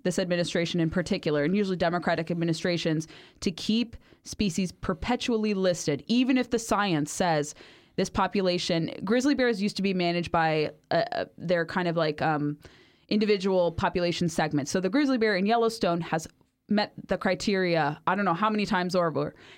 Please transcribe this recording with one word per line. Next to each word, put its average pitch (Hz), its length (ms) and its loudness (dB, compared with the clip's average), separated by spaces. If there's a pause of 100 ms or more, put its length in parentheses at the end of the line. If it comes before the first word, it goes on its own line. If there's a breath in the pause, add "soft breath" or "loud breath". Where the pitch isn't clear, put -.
this 180 160 -2
administration 175 600 0
in 165 100 2
particular, 165 540 0
and 170 120 0
usually 196 220 0
Democratic 170 540 0
administrations, 170 760 -2 (340 loud breath)
to 202 100 0
keep 226 440 -2 (280 soft breath)
species 190 480 -2
perpetually 214 840 -2
listed, 180 540 0
even 254 320 4
if 247 100 -2
the 240 80 0
science 196 540 0
says 160 420 0 (420 loud breath)
this 185 140 0
population, 180 840 0 (120)
grizzly 247 320 2
bears 240 260 0
used 208 160 -2
to 190 60 -2
be 196 100 2
managed 175 380 0
by, 156 400 2 (200)
uh, 170 200 4
uh, - 140 -4 (120)
their 170 280 0
kind 180 220 -2
of, 160 80 0
like, 156 260 0
um, 147 360 0 (520 loud breath)
individual 196 640 2
population 175 580 0
segments. 147 420 -2
So 190 80 0
the 185 100 0
grizzly 269 280 2
bear 214 180 2
in 185 100 0
Yellowstone 220 560 0
has 165 260 -4 (420)
met 208 240 0 (140)
the 190 100 -2
criteria, 180 920 0
I 185 80 2
don't 202 100 0
know 175 80 2
how 208 160 0
many 214 160 0
times 180 300 0
over. 156 400 0 (220 loud breath)